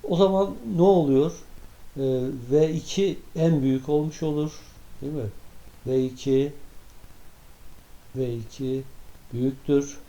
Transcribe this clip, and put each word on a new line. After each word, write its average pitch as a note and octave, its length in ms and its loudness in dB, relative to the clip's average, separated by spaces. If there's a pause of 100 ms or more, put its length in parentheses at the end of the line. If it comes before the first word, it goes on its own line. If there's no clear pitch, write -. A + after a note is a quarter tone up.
O F3+ 80 0
zaman F#3+ 380 4 (220)
ne E3 60 6
oluyor? E3 500 6 (640)
Ee, C3 240 0 (300)
V D#3 220 4
iki F#3 460 -2 (180)
en D#3+ 260 4
büyük C3 260 2
olmuş D3+ 340 0
olur. D3+ 300 -2 (500)
Değil C#3+ 100 -6
mi? A#2 180 -4 (560)
V C3 180 2
iki, C3+ 480 0 (1600)
V B2+ 180 -2
iki C3 480 -6 (500)
büyüktür. C#3 680 0 (100)